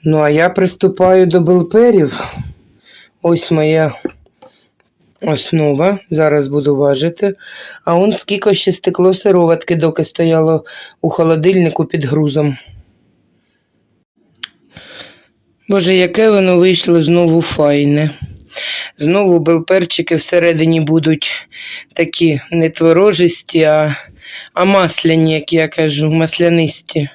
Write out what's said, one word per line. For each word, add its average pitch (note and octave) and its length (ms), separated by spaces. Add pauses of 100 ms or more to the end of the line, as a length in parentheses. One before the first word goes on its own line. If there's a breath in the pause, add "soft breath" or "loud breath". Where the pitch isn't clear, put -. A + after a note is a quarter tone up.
Ну, D#3 120
а D3+ 120
я D#3+ 200
приступаю F#3 760
до F3+ 160
белперів. F3+ 800 (960 loud breath)
Ось E3+ 300
моя D#3 400 (1300 soft breath)
основа. D#3 800 (100)
Зараз D3+ 380
буду C#3+ 280
важити. C#3+ 580 (520 loud breath)
А E3+ 100
он G3 160
скільки G3+ 440
ще F#3+ 160
стекло F#3 420
сироватки, F3 600
доки D#3+ 280
стояло D#3+ 600 (360 loud breath)
у E3 80
холодильнику E3 760
під D#3 200
грузом. D3 520 (3000 loud breath)
Боже, F#3+ 260
яке F#3 340
воно F#3+ 280
вийшло E3+ 440
знову E3+ 400
файне. D3 680 (880 loud breath)
Знову F3 420
белперчики E3+ 760
всередині E3 680
будуть D#3 680 (460 loud breath)
такі E3 480 (100)
не E3 180
творожисті, E3 960
а, D3+ 320 (580 loud breath)
а F3+ 120
масляні, E3 680
як D3+ 200
я D#3+ 140
кажу, D3+ 420
маслянисті. D#3+ 1040